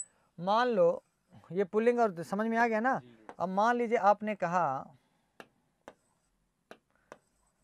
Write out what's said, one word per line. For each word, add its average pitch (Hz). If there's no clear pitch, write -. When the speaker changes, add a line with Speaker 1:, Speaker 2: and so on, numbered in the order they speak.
Speaker 1:
मान 214
लो 180
ये 196
पुल्लिंग 233
और 175
समझ 208
में 226
आ 233
गया 220
ना। 240
Speaker 2:
जी। 123
Speaker 1:
अब 180
मान 214
लीजिए 233
आपने 208
कहा, 175